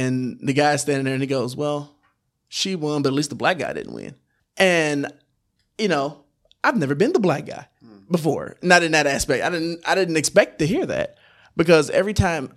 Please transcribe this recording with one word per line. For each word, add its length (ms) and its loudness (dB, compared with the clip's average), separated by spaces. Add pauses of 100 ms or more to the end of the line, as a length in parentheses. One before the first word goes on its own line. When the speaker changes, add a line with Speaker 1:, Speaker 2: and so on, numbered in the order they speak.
Speaker 1:
and 400 -2
the 120 -2
guy's 280 2
standing 240 -2
there, 80 -2
and 80 -2
he 60 -4
goes, 280 -4
"Well, 400 -6 (520)
she 280 -4
won, 280 -2
but 60 2
at 40 0
least 160 -2
the 60 -10
black 240 0
guy 140 -6
didn't 200 -10
win." 220 -14 (420)
And, 500 2 (680)
you 100 0
know, 360 -2 (400)
I've 140 2
never 180 0
been 180 2
the 60 2
black 260 0
guy 220 -14 (120)
Speaker 2:
Hmm. 320 -14
Speaker 1:
before. 520 -2
Not 200 6
in 100 0
that 140 4
aspect. 360 0
I 80 0
didn't, 360 -4
I 80 2
didn't 220 0
expect 420 2
to 80 2
hear 200 0
that, 300 -4 (380)
because 360 4
every 240 2
time, 420 0